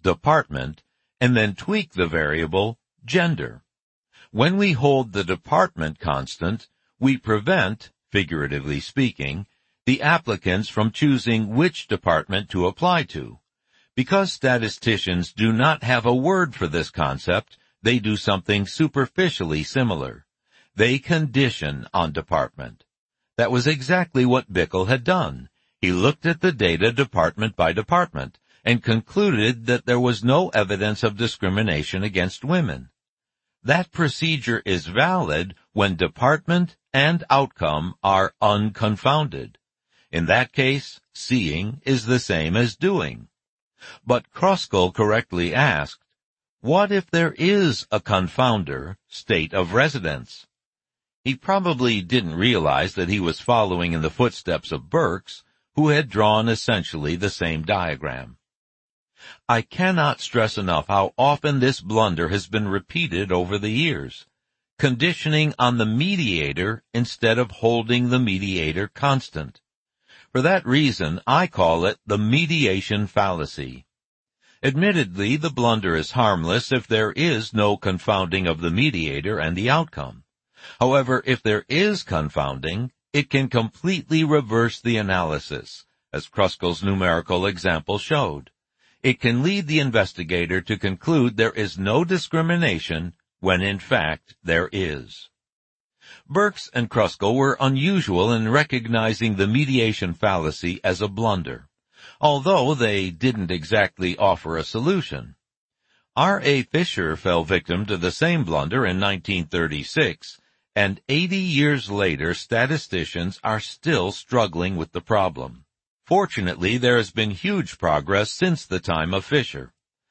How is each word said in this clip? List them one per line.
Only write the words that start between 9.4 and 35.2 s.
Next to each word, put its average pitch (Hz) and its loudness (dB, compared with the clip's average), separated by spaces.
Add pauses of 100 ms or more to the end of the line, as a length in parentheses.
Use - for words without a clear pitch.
the 131 2
applicants 107 0
from 110 0
choosing 113 0
which 160 0
department 92 0
to 90 0
apply 165 0
to. 62 -12 (560)
Because 185 0
statisticians 107 0
do 110 2
not 139 0
have 120 0
a 120 4
word 160 0
for 90 -2
this 78 -2
concept, 80 -2 (260)
they 120 2
do 104 -2
something 101 0
superficially 135 -2
similar. 78 -4 (500)
They 123 4
condition 120 0
on 85 0
department. 67 -4 (500)
That 117 0
was 123 2
exactly 151 0
what 123 2
Bickel 92 0
had 123 0
done. 92 -2 (320)
He 92 2
looked 101 2
at 165 0
the 180 0
data 101 2
department 107 0
by 85 2
department 90 -2 (260)
and 117 0
concluded 117 0
that 120 0
there 123 2
was 120 0
no 151 4
evidence 104 0
of 104 0
discrimination 95 -2
against 92 -2
women. 123 -2 (720)
That 160 0
procedure 143 -2
is 90 0
valid 95 0 (160)